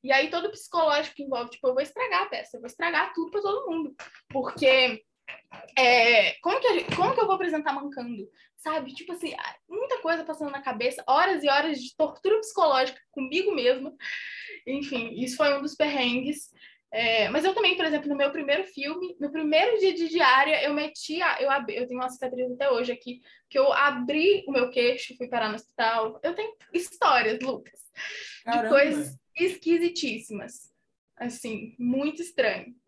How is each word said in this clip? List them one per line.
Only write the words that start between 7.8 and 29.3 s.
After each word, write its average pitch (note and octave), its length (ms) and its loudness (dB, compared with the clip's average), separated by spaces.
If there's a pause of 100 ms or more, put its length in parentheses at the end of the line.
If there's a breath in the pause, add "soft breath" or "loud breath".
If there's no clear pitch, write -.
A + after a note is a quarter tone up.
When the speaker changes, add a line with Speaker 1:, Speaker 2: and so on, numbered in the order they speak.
Speaker 1:
sabe? C#4+ 380 -6
Tipo F4 180 -12
assim, E4+ 220 -8 (340)
muita A#4 320 -4
coisa E4 240 -2
passando D4+ 260 -8
na C#4 120 -10
cabeça, A#3+ 440 -4
horas D#4+ 360 4
e D4 60 2
horas C#4+ 320 2
de - 160 -14
tortura F#4+ 440 2
psicológica C4+ 600 2 (100)
comigo D#4 440 -2
mesma. C4 400 0 (720 loud breath)
Enfim, C4 480 -6
isso B3 220 -6
foi C#4+ 200 2
um C#4 60 -4
dos D4+ 120 -8
perrengues. C#4 760 -2 (420 loud breath)
É, A3+ 360 2
mas D4+ 160 0
eu F#4+ 80 2
também, F#4 240 2
por E4+ 80 0
exemplo, D4 240 0
no C#4+ 80 0
meu C#4 140 2
primeiro D4+ 340 -2
filme, E4+ 560 -8
no C#4+ 100 -4
primeiro D#4+ 480 2
dia F#4+ 140 4
de E4 160 -2
diária, D4 560 4
eu D4 80 0
meti D4+ 480 -6
a, E4+ 220 0
eu C#4 80 2
abri, A#3+ 260 -2
eu B3 100 -4
tenho B3 140 -8
uma B3+ 80 -4
cicatriz B3+ 440 -6
até C4+ 180 0
hoje B3 220 0
aqui, B3 280 -12 (300 soft breath)
que C#4 80 0
eu C#4 140 6
abri C#4+ 760 2
o C#4 60 -6
meu B3 180 2
queixo, B3 460 0
fui B3 120 -10
parar A#3 200 -2
no G#3+ 80 -6
hospital. A3+ 680 -2
Eu E4+ 120 -2
tenho A4 200 -6 (180)
histórias, B3+ 680 2
Lucas, - 400 -8 (580 loud breath)
de - 60 -20
Speaker 2:
Caramba! A#3 240 0
Speaker 1:
coisas D4 500 4 (180)